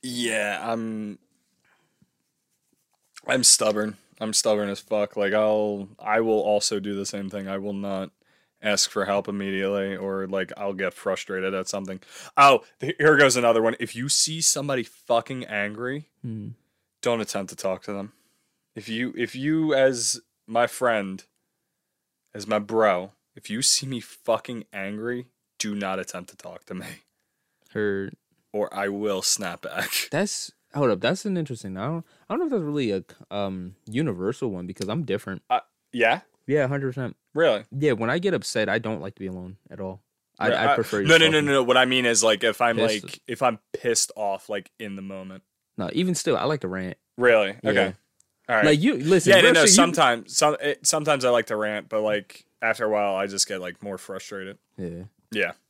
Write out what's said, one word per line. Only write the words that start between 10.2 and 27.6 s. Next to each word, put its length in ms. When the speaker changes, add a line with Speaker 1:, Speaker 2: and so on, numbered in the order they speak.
Speaker 1:
like, 300
I'll 160
get 220
frustrated 600
at 140
something. 320
Oh, 280
th-, 180
here 180
goes 200
another 260
one. 160
If 160
you 140
see 320
somebody 420
fucking 600
angry, 640
Speaker 2:
Hmm. 260
Speaker 1:
don't 180
attempt 300
to 60
talk 280
to 80
them. 200
If 140
you, 280
if 200
you, 380
as 460
my 200
friend, 560
as 120
my 120
bro, 540
if 140
you 120
see 240
me 140
fucking 720
angry, 540
do 160
not 240
attempt 320
to 60
talk 300
to 80
me. 120